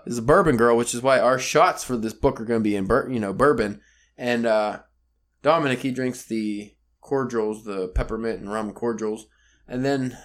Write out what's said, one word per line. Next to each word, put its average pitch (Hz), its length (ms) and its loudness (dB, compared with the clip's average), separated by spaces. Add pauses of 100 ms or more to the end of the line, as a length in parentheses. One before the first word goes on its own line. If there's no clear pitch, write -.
is 120 120 -6
a 113 40 -6
bourbon 156 340 6
girl, 117 200 6
which 117 180 0
is 120 80 -8
why 131 180 4
our 127 180 4
shots 160 460 2
for 127 120 -4
this 110 180 -4
book 131 260 0
are 113 40 -8
gonna 113 160 0
be 104 160 2
in 98 100 -2
bur-, 120 240 0
you 123 100 -4
know, 98 140 -4
bourbon. 113 460 2 (360)
And, 120 300 -2
uh, 107 340 0 (600)
Dominic, 143 380 2
he 135 100 -2
drinks 127 340 -4
the 107 500 -6 (260)
cordials, 117 640 -4
the 98 240 -6
peppermint 110 520 -4
and 101 120 -10
rum 107 200 -4
cordials. 110 540 -6 (420)
And 127 160 -6
then 135 400 -2